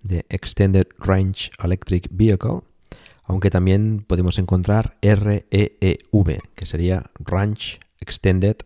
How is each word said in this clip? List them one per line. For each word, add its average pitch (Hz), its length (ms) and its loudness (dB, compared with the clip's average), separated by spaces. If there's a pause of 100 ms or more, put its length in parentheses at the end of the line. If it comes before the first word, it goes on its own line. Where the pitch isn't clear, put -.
de 90 280 -4
Extended 95 580 2 (100)
Range 95 540 -2 (120)
Electric 90 460 -2
Vehicle, 107 520 0 (600)
aunque 95 280 0
también 104 560 2
podemos 90 320 0
encontrar 95 640 0
R 104 500 2
E 101 280 0
E 95 200 0 (120)
V, 90 300 2 (140)
que 92 100 -12
sería 90 540 -4
Range 101 600 -4 (200)
Extended 95 680 0